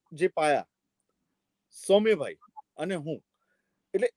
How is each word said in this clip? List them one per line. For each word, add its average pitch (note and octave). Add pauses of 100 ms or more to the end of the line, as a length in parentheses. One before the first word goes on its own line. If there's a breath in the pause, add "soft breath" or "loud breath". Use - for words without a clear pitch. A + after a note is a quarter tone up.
(120)
જે E3
પાયા, D3 (1160)
સૌમ્યભાઈ F#3+ (400)
અને F3+
હું. D3+ (720)
એટલે A3+